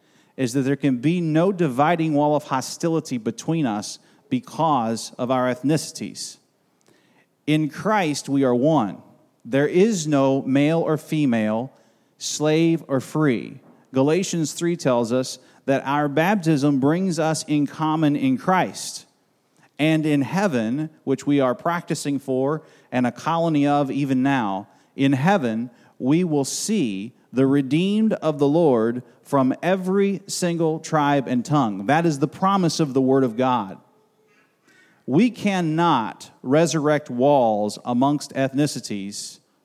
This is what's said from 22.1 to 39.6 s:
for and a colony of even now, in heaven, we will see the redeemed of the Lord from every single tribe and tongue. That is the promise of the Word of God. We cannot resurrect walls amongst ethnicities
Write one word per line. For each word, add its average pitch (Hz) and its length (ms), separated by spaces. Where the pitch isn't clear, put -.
for 135 440
and 123 160
a 120 40
colony 160 540
of 143 240
even 131 340
now, 110 440
in 139 180
heaven, 131 560
we 156 240
will 147 220
see 120 680
the 131 160
redeemed 175 640
of 151 260
the 143 80
Lord 127 560
from 131 400
every 190 640
single 165 520
tribe 143 480
and 123 180
tongue. 110 400
That 151 200
is 151 140
the 147 80
promise 190 520
of 143 140
the 135 80
Word 135 220
of 113 140
God. 120 400
We 175 240
cannot 165 1000
resurrect 151 680
walls 120 760
amongst 135 480
ethnicities 127 1080